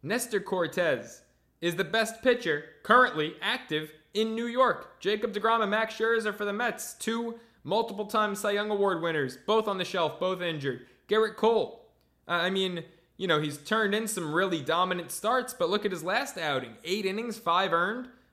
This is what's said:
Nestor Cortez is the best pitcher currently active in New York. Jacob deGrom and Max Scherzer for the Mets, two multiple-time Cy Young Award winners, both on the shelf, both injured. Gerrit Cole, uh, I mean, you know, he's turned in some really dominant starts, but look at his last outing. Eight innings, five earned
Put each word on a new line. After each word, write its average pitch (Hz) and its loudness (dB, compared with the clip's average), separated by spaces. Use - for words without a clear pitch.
Nestor 214 -2
Cortez 170 -2
is 170 0
the 190 -2
best 220 -2
pitcher 180 2
currently 202 4
active 180 -2
in 220 0
New 233 -2
York. 240 0
Jacob 214 -2
deGrom 226 2
and 202 2
Max 220 -2
Scherzer 220 0
for 208 -4
the 202 -2
Mets, 226 -4
two 233 -4
multiple-time 208 0
Cy 208 -2
Young 208 -2
Award 196 2
winners, 151 -2
both 220 2
on 196 -2
the 180 -2
shelf, 165 -2
both 185 -2
injured. 143 -4
Gerrit 214 2
Cole, 226 0
uh, 175 -2
I 175 2
mean, 185 -2
you 185 -4
know, 160 4
he's 147 -4
turned 214 0
in 220 -2
some 180 -4
really 175 2
dominant 175 0
starts, 247 -2
but 170 0
look 208 0
at 202 0
his 170 -6
last 214 -2
outing. 131 -2
Eight 190 -2
innings, 220 -4
five 175 2
earned 202 0